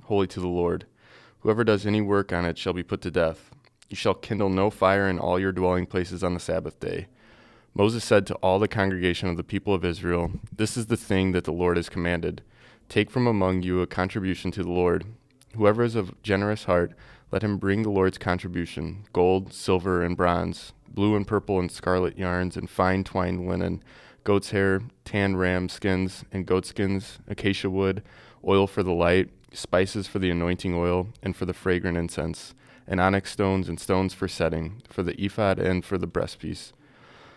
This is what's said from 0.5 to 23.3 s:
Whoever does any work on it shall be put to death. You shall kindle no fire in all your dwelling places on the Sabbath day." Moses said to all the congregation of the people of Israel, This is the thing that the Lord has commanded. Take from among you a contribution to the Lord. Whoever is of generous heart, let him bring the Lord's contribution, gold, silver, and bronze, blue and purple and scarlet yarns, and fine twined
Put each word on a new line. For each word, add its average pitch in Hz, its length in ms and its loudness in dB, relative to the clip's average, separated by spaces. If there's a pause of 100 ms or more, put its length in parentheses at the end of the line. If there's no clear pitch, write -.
Whoever 110 220 2
does 104 220 2
any 107 160 2
work 101 320 0
on 87 140 0
it 85 100 -2
shall - 160 -4
be 87 100 -6
put 98 200 -6
to 87 80 -6
death. 82 400 0 (400)
You 92 60 -14
shall 98 180 0
kindle 101 340 -2
no 95 220 2
fire 98 400 2
in 90 80 0
all 90 200 0
your 95 140 0
dwelling 90 320 0
places 90 400 -4
on 87 80 0
the 87 80 -4
Sabbath 85 400 -6
day." 87 260 -6 (680)
Moses 110 280 2
said 101 260 4
to - 80 -4
all 92 220 2
the 107 80 2
congregation 92 640 0
of 85 80 0
the 85 80 -4
people 101 300 -2
of 90 100 0
Israel, 87 480 -2 (180)
This - 280 -2
is 113 80 -2
the 113 100 0
thing 95 360 2
that 90 120 0
the 78 80 -4
Lord 87 240 2
has 85 140 -2
commanded. 85 500 -2 (480)
Take 107 220 0
from 123 160 2
among 92 360 2
you 90 200 0
a 87 40 0
contribution 92 680 -2
to 92 100 -4
the 87 80 -4
Lord. 87 340 2 (500)
Whoever 110 280 4
is 117 120 0
of 98 280 -4
generous 104 420 0
heart, 87 280 2 (380)
let 95 120 -2
him 104 160 0
bring 98 240 2
the 110 80 0
Lord's 95 260 2
contribution, 87 960 -4
gold, 92 400 4
silver, 90 500 0
and 87 140 0
bronze, 87 560 0 (160)
blue 104 260 2
and 101 120 0
purple 101 320 0
and 90 120 0
scarlet 92 460 0
yarns, 90 400 -2
and 90 120 -8
fine 92 360 2
twined 90 420 -2